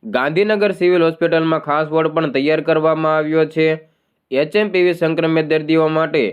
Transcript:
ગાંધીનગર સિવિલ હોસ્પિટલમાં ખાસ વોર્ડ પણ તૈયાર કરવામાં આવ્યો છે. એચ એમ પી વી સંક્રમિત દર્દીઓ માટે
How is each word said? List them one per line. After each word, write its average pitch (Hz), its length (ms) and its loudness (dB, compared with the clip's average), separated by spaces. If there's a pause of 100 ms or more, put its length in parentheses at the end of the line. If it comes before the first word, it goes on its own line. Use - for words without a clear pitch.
ગાંધીનગર 185 680 0
સિવિલ 180 300 2
હોસ્પિટલમાં 165 580 0
ખાસ 151 280 -2
વોર્ડ 160 200 0
પણ 156 220 -2
તૈયાર 139 300 0
કરવામાં 156 560 0
આવ્યો 156 280 0
છે. 156 220 -2 (640)
એચ 151 260 -2
એમ 214 140 0
પી 180 120 0
વી 180 120 2
સંક્રમિત 160 520 0
દર્દીઓ 156 420 0
માટે 156 340 0 (100)